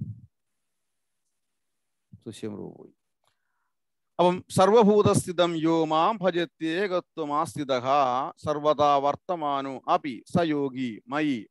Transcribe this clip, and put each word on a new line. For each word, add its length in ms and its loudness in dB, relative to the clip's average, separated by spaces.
സുശീം 380 -12
പ്രഭു 260 -12
പോയി. 140 -20
അപ്പം 320 2
സർവഭൂതസ്ഥിതം 1040 4
യോ 280 0
മാം 320 0
ഭജത്യേകത്വമാസ്ഥിതഃ 1700 -4
സർവദാ 520 2
വർത്തമാനോ 840 -4
അപി 340 -4
സ 140 -4
യോഗി 680 -4
മയി 420 -2